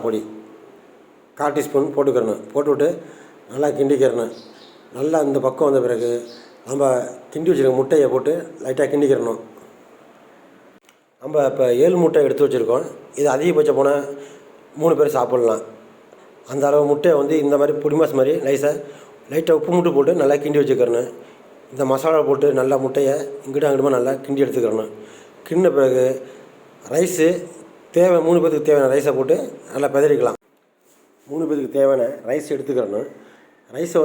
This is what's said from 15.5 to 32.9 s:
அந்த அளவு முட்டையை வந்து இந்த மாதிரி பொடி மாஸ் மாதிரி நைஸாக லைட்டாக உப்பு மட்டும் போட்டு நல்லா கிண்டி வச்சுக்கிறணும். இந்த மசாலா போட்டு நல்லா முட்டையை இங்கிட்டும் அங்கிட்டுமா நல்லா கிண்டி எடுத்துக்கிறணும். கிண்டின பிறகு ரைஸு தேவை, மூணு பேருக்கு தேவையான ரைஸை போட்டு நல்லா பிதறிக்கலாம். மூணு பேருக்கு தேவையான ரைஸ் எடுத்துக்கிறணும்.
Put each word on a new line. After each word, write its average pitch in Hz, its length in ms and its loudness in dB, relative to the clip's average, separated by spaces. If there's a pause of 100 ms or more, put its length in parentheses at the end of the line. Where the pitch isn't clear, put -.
அந்த 139 160 -2
அளவு 147 240 2
முட்டையை 151 300 2
வந்து 156 220 0
இந்த 143 180 2
மாதிரி 147 200 2
பொடி 147 160 0
மாஸ் 135 220 0
மாதிரி 143 140 2 (120)
நைஸாக 143 300 0 (560)
லைட்டாக 160 260 2
உப்பு 160 180 -2
மட்டும் 170 220 0
போட்டு 160 240 2
நல்லா 143 220 2
கிண்டி 147 160 2
வச்சுக்கிறணும். 123 500 0 (640)
இந்த 135 160 -4
மசாலா 147 280 0 (100)
போட்டு 139 200 2 (100)
நல்லா 131 260 2
முட்டையை 135 300 0 (300)
இங்கிட்டும் 143 240 -2
அங்கிட்டுமா 139 280 2
நல்லா 123 180 0 (100)
கிண்டி 139 200 -2
எடுத்துக்கிறணும். 110 460 -2 (580)
கிண்டின 175 280 2
பிறகு 131 260 2 (920)
ரைஸு 170 340 2 (680)
தேவை, 175 300 4
மூணு 170 160 4
பேருக்கு 151 280 0
தேவையான 139 240 4
ரைஸை 143 240 2
போட்டு 135 180 2 (380)
நல்லா 139 200 -2
பிதறிக்கலாம். 135 440 2 (920)
மூணு 160 200 -4
பேருக்கு 139 280 -4
தேவையான 135 280 2 (240)
ரைஸ் 147 260 -4
எடுத்துக்கிறணும். 123 500 -4 (680)